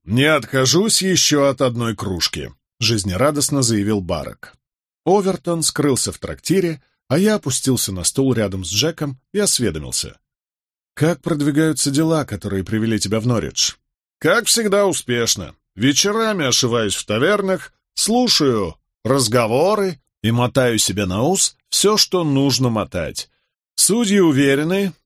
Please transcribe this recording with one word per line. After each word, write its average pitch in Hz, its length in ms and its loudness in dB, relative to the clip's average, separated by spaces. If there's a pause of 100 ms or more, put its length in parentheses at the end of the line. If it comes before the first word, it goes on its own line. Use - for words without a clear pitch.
«Не 120 180 2
откажусь 147 800 2
ещё 151 440 2
от 135 160 0
одной 117 340 -2
кружки», 82 560 -6 (260)
жизнерадостно 120 840 0
заявил 107 380 0
Барак. 78 540 -8 (500)
Овертон 180 600 0
скрылся 135 480 0
в - 60 -14
трактире, 160 640 -2 (280)
а 143 100 0
я 214 160 4
опустился 131 560 -2
на 90 140 -6
стул 135 300 0
рядом 95 300 -2
с - 40 -10
Джеком 160 520 -4 (120)
и 202 80 -2
осведомился: 78 760 -4 (800)
«Как 165 280 0
продвигаются 151 680 0
дела, 156 340 0
которые 98 380 -6
привели 110 380 -2
тебя 107 180 -2
в 107 80 -4
Норвич?» 104 520 -2 (420)
«Как 202 260 2
всегда, 202 400 2
успешно. 117 680 -2 (180)
Вечерами 196 720 0
ошиваюсь 117 480 0
в - 100 -8
тавернах, 185 680 -2 (220)
слушаю 147 800 0 (280)
разговоры 135 960 0 (220)
и 107 80 2
мотаю 120 480 2
себе 101 280 -2
на 92 160 -2
ус 180 340 0 (120)
всё, 208 280 2
что 180 280 0
нужно 135 460 2
мотать. 92 580 -6 (480)
Судьи 208 440 2
уверены, 156 760 2 (120)